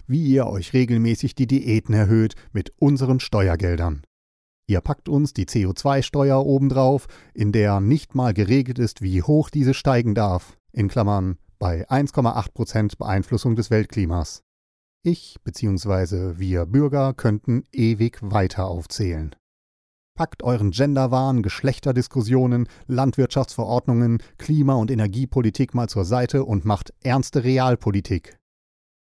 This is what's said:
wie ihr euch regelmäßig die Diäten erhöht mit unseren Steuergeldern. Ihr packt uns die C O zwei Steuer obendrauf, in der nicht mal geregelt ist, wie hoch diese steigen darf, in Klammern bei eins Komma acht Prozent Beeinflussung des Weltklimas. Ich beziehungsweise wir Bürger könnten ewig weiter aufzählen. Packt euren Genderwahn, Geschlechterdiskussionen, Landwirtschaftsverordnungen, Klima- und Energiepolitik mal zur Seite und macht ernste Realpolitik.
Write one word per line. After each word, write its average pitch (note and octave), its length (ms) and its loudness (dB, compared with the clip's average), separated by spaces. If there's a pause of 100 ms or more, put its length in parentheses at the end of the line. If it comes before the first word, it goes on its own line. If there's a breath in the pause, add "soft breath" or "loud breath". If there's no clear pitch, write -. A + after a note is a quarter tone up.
wie D3 180 -2
ihr C3+ 220 4
euch - 280 -6
regelmäßig A#2 600 0
die B2+ 140 0
Diäten A2+ 480 0
erhöht A2 400 2 (160 soft breath)
mit G2+ 260 -6
unseren C3 420 2
Steuergeldern. F2 840 0 (640)
Ihr F#2+ 140 2
packt - 280 -6
uns D3 240 0
die F#2+ 140 -4
C G#2 180 0
O F#2 80 0
zwei C#3 300 0
Steuer C#3 420 2
obendrauf, C3+ 600 2 (260 loud breath)
in G#2+ 180 0
der G#2 280 4
nicht A#2 340 0
mal B2+ 220 0
geregelt B2 420 0
ist, A#2+ 240 -4
wie F#2 220 0
hoch D3+ 260 2
diese C3+ 240 2
steigen A#2+ 400 2
darf, G2+ 460 -2 (120)
in G2+ 180 0
Klammern G2 500 0 (180)
bei F2 340 -2
eins C#3 200 0
Komma A#2 220 0
acht A#2 220 -6
Prozent A2 420 -2
Beeinflussung G#2+ 580 -2
des A2 140 -2
Weltklimas. F#2 720 -2 (640)
Ich - 400 -4
beziehungsweise F#2 960 -2
wir F#2 260 -2
Bürger C3+ 480 0
könnten A#2 580 -2
ewig A2+ 500 0
weiter G2 440 -2
aufzählen. E2+ 680 -6 (800)
Packt - 260 -6
euren G#2 300 0
Genderwahn, C3 720 0
Geschlechterdiskussionen, B2 1200 0 (200 loud breath)
Landwirtschaftsverordnungen, B2 1400 0 (140 loud breath)
Klima- C#3+ 380 2
und A2+ 140 0
Energiepolitik A#2+ 840 0
mal A#2+ 140 0
zur G2 180 -4
Seite B2 400 0
und F#2+ 200 -2
macht G#2 280 -2 (100)
ernste C3 400 0
Realpolitik. B2 960 0 (640)